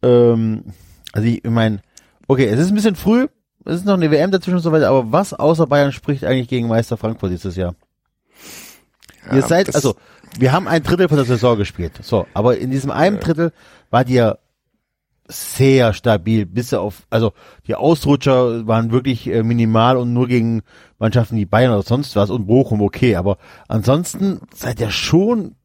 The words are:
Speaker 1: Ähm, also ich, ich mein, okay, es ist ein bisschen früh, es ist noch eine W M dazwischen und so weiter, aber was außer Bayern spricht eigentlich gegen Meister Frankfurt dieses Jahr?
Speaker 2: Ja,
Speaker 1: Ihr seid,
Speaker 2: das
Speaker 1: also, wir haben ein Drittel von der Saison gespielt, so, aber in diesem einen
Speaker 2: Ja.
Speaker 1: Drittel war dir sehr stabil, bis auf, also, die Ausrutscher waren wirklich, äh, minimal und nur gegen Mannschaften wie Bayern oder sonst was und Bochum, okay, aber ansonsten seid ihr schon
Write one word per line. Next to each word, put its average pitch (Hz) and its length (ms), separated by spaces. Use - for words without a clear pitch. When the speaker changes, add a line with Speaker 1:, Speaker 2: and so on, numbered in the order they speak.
Speaker 1:
Ähm, 117 600
also 107 140
ich, 117 180
ich 117 40
mein, 110 320
okay, 135 200
es 113 120
ist 170 100
ein 208 60
bisschen 208 200
früh, 240 320
es 160 100
ist 180 100
noch 202 80
eine 165 180
W 151 60
M 180 140
dazwischen 185 260
und 175 40
so 160 120
weiter, 147 160
aber 123 240
was 185 200
außer 160 340
Bayern 143 260
spricht - 320
eigentlich 127 240
gegen 120 180
Meister 113 300
Frankfurt 110 340
dieses 90 240
Jahr? 87 200
Speaker 2:
Ja, - 100
Speaker 1:
Ihr 135 60
seid, 170 260
Speaker 2:
das - 60
Speaker 1:
also, 127 200
wir 127 140
haben 175 160
ein 160 160
Drittel 180 240
von 147 100
der 135 80
Saison 120 320
gespielt, 90 440
so, 98 320
aber 113 240
in 131 140
diesem 135 200
einen 190 260
Speaker 2:
Ja. - 40
Speaker 1:
Drittel 165 320
war 123 140
dir 123 360
sehr 131 640
stabil, 107 540
bis 117 260
auf, 101 380
also, 113 220
die 110 80
Ausrutscher 131 920
waren 113 260
wirklich, 123 360
äh, 113 160
minimal 117 540
und 123 160
nur 123 140
gegen 117 360
Mannschaften 113 380
wie 104 100
Bayern 120 260
oder 101 120
sonst 135 320
was 101 160
und 113 160
Bochum, 113 340
okay, 104 340
aber 92 220
ansonsten 151 720
seid 120 240
ihr 110 100
schon 196 640